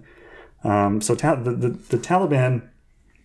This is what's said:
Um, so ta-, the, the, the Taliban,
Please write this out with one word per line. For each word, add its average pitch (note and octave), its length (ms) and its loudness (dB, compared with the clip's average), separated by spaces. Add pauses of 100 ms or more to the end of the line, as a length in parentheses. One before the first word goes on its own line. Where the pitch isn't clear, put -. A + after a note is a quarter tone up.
(640)
Um, G2+ 380 0
so A#2+ 140 0
ta-, D#3 220 0
the, A#2+ 160 -2
the, A#2+ 160 -2
the - 300 -4
Taliban, C3+ 680 0 (560)